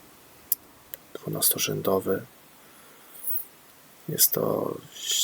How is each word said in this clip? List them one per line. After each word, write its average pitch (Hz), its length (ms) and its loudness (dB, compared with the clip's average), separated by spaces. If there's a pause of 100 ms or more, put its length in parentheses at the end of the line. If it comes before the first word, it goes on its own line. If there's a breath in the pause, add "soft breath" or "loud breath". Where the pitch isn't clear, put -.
(1160)
dwunastorzędowy. 98 1080 0 (1900 loud breath)
Jest - 240 4
to - 440 0 (480)